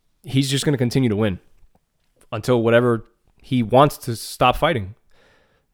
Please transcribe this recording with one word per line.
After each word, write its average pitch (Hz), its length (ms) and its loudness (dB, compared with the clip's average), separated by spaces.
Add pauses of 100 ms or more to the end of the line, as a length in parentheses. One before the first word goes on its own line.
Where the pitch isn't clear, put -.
(220)
he's 135 280 -2
just 135 140 -2
gonna 143 140 0
continue 127 300 0
to 104 80 0
win 101 240 -2 (880)
until 117 320 0
whatever 117 440 2 (360)
he 127 200 -2
wants 127 360 4
to 117 180 -10
stop - 400 -2
fighting. 113 380 -4 (800)